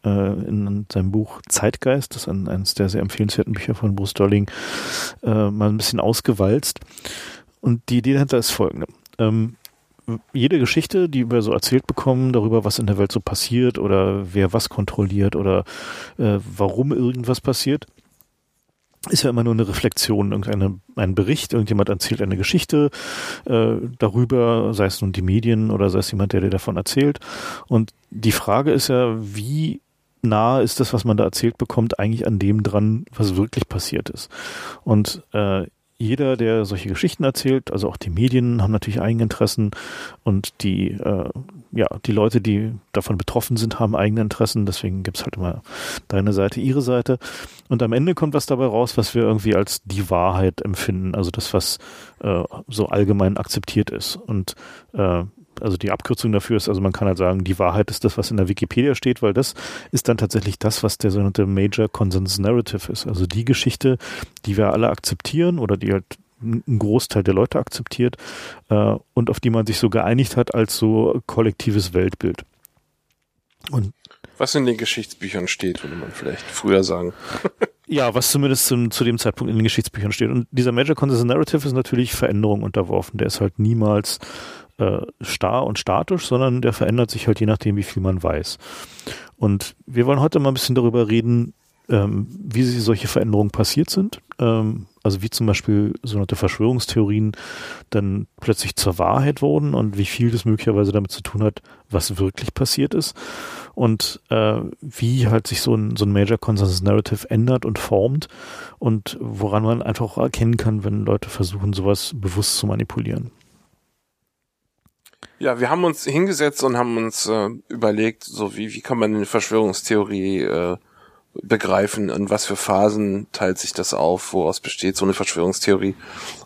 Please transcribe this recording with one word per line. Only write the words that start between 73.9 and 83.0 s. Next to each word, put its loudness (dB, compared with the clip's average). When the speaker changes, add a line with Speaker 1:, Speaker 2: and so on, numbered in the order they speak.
Speaker 2:
Was 0
in 2
den 2
Geschichtsbüchern -6
steht, -4
würde -10
man -10
vielleicht -8
früher 2
sagen. -2
<laughs> -20
Speaker 1:
Ja, 0
was 0
zumindest 2
zum, 2
zu 0
dem 2
Zeitpunkt -2
in 2
den 4
Geschichtsbüchern -2
steht. 0
Und -2
dieser 2
Major 2
Consensus 2
Narrative 2
ist -2
natürlich 0
Veränderung 2
unterworfen. -2